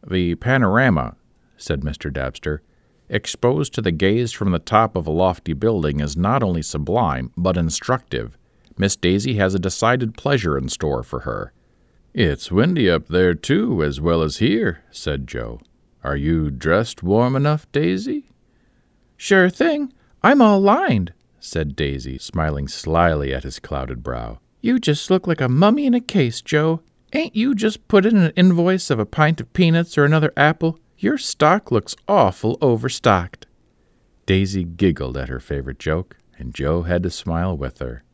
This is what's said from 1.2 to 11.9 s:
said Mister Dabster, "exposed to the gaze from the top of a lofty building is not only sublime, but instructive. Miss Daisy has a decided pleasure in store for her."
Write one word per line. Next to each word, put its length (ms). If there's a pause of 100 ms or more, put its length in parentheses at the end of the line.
said 260
Mister 260
Dabster, 520 (480)
"exposed 640
to 80
the 100
gaze 400
from 200
the 80
top 360
of 100
a 60
lofty 420
building 460
is 160
not 260
only 200
sublime, 760
but 220
instructive. 800 (400)
Miss 180
Daisy 400
has 180
a 60
decided 580
pleasure 400
in 120
store 340
for 160
her." 320 (640)